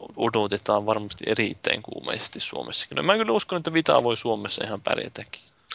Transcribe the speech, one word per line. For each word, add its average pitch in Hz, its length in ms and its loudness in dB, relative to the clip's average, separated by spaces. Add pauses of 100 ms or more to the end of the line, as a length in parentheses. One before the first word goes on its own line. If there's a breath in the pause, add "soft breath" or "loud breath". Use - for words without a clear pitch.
(160)
odotetaan 104 720 2
varmasti 104 400 -2
erittäin 110 560 0
kuumeisesti - 580 -6
Suomessakin. - 560 -6
No, - 60 2
mä 185 140 4
kyllä 226 160 0
uskon, 196 260 0
että 160 140 -4
Vita 147 320 4
voi 117 120 2
Suomessa 104 480 -2
ihan 107 160 -6
pärjätäkin. - 600 -4 (320 loud breath)